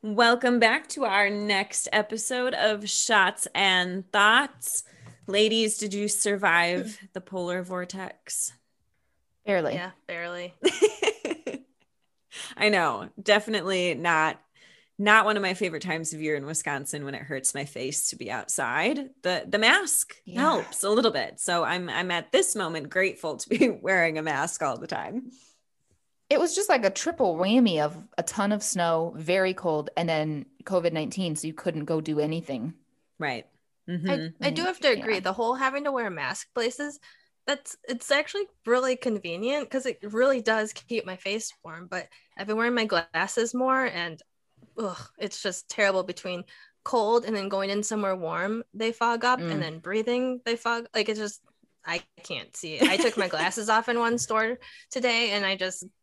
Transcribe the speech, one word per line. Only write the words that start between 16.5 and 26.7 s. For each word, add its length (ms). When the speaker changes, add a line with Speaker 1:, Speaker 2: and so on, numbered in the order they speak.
Speaker 1:
when 100
it 80
hurts 320
my 100
face 460
to 60
be 140
outside. 800
The, 260
the 100
mask 560
Speaker 2:
Yeah. 180
Speaker 1:
helps 420
a 60
little 200
bit. 300
So 240
I'm, 240
I'm 240
at 200
this 220
moment 360
grateful 460
to 120
be 200
<laughs> 140
wearing 360
a 40
mask 400
all 160
the 80
time. 440
Speaker 2:
It 120
was 160
just 120
like 160